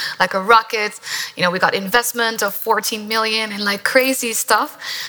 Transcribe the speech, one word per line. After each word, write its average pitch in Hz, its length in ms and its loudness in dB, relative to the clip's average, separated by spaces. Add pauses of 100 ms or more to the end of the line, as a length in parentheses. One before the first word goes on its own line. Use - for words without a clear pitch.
(200)
like 185 140 2
a 190 80 0
rocket. 220 580 2 (360)
You 175 80 -2
know, 180 80 4
we 180 80 -2
got - 140 2
investment 226 680 0
of 202 100 -2
fourteen 214 540 -2
million 220 440 0
and, 202 140 -6
like, 202 180 -2
crazy 254 500 2
stuff, 233 440 0 (320)